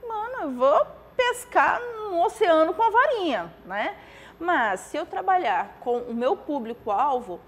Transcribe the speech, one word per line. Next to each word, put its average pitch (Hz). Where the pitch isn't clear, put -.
Ana, 453
eu 285
vou 262
pescar -
no 339
oceano 339
com 453
a 453
varinha, 392
né? 220
Mas 262
se -
eu 330
trabalhar 349
com 240
o 240
meu 247
público-alvo 233